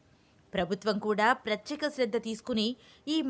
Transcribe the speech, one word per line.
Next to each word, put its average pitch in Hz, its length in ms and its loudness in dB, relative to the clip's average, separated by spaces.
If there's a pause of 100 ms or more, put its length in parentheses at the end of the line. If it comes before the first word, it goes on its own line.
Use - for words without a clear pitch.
(540)
ప్రభుత్వం 196 460 0
కూడా 214 260 2 (200)
ప్రత్యేక 294 500 -4
శ్రద్ధ 240 220 0 (100)
తీసుకుని 220 380 -2 (480)
ఈ 320 40 2 (120)